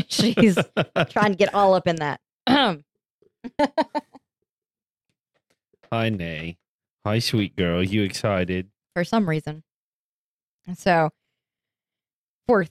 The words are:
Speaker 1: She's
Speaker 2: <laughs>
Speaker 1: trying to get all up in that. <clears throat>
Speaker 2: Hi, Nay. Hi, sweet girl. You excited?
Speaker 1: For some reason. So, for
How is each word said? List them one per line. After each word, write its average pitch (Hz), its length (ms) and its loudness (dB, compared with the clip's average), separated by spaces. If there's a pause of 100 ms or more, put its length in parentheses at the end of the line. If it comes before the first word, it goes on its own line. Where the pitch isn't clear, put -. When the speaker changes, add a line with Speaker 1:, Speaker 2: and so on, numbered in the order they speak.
Speaker 1:
She's 214 500 2 (260)
Speaker 2:
<laughs> - 260 -2
Speaker 1:
trying 208 220 2
to 180 60 -4
get 196 160 2
all 196 200 4
up 185 140 0
in 165 100 0
that. 147 240 -6 (260)
<clears throat> 240 360 2 (3000)
Speaker 2:
Hi, 113 180 0
Nay. 85 480 -8 (480)
Hi, 107 140 0
sweet 107 360 -2
girl. 87 280 0
You 101 200 0
excited? 92 680 -4 (260)
Speaker 1:
For 175 80 -2
some 208 260 -2
reason. 156 340 -8 (1120)
So, 165 340 2 (1400)
for 202 240 4